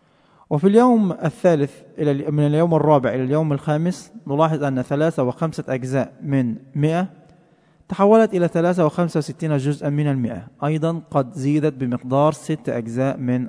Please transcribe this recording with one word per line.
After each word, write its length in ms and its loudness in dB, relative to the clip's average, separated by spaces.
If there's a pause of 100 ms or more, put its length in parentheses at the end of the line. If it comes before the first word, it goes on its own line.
(500)
وفي 180 0
اليوم 440 4
الثالث 720 0 (160)
إلى 140 0
ال-، 200 -4
من 160 2
اليوم 280 2
الرابع 340 4
إلى 140 -2
اليوم 300 0
الخامس 580 -4 (160)
نلاحظ 360 0
أن 180 -2
ثلاثة 420 -2
وخمسة 460 -4
أجزاء 440 -4 (100)
من 320 0 (200)
مائة 320 0 (800)
تحولت 460 4
إلى 140 2
ثلاثة 380 2
وخمسة 320 -2
وستين 400 -2
جزءاً 320 -2
من 180 0
المائة، 400 -4 (160)
أيضًا 380 -2 (100)
قد 220 -2
زيدت 400 0
بمقدار 580 0
ست 380 -6
أجزاء 480 -4
من 320 -2